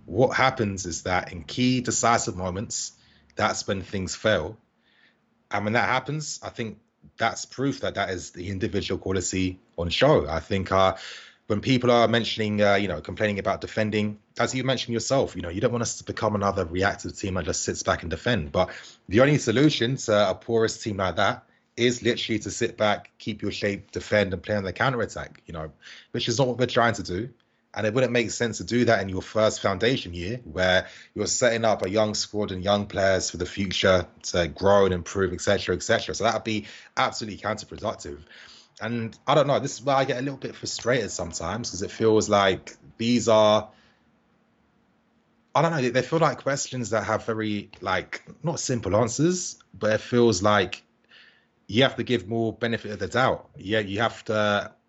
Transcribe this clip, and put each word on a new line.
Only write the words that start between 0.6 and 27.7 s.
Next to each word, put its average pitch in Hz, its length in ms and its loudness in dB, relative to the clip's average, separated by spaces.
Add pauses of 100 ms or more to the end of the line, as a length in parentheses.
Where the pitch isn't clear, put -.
is 85 180 -8
that 90 300 -2
in 87 100 -12
key 127 380 0
decisive 113 560 0
moments, 92 560 -6 (440)
that's 104 300 -2
when 98 160 -2
things 92 320 -6
fail. 104 440 0 (920)
And 101 140 -2
when 107 80 -2
that 110 160 2
happens, 143 540 -4
I 104 80 -10
think 110 280 -10 (380)
that's - 300 -2
proof - 340 -4
that 95 140 -4
that 95 160 -2
is 87 200 -8
the 90 200 -10
individual 95 480 -2
quality 92 600 -2 (200)
on 87 100 -2
show. 110 400 4
I 80 120 -2
think, 95 300 -4
uh, 95 260 4 (500)
when 101 140 0
people 123 300 2
are 117 160 6
mentioning, 107 560 0
uh, 101 120 6
you 101 120 2
know, 82 140 -4
complaining 101 400 -2
about 95 200 -2
defending, 107 560 -2 (220)
as 117 160 0
you 131 80 -2
mentioned 123 300 -2
yourself, 117 420 0
you 90 80 -8
know, 85 60 -8
you 87 120 -6
don't 117 120 -2
want 120 100 -2
us - 160 -6
to - 60 -16
become 107 320 -2
another 98 280 0
reactive 92 540 -2
team 95 160 -4
that 90 100 -2
just - 200 -4
sits - 180 -4
back - 200 0
and 82 80 -8
defend. 85 420 -2
But 92 180 2 (380)
the 101 120 4
only 143 160 6
solution 131 600 2
to 104 340 2
a 95 60 0
porous 113 440 0
team 104 180 -4
like 92 180 0
that 110 260 0 (340)
is 120 280 2
literally 113 340 0
to 104 140 -6
sit 113 240 -4
back, 104 420 0
keep - 240 -8
your 104 80 -2
shape, 101 400 -4
defend, 98 420 0
and 90 80 -6
play 107 140 -4
on 101 80 -2
the 92 100 -4
counter-attack, 113 760 -4
you - 60 -16
know, 80 200 -8 (400)
which 120 160 -2
is 113 100 0
not 135 80 4
what 120 120 -4
we're 123 80 4
trying 117 280 4
to 104 80 -6
do. 92 260 -6 (440)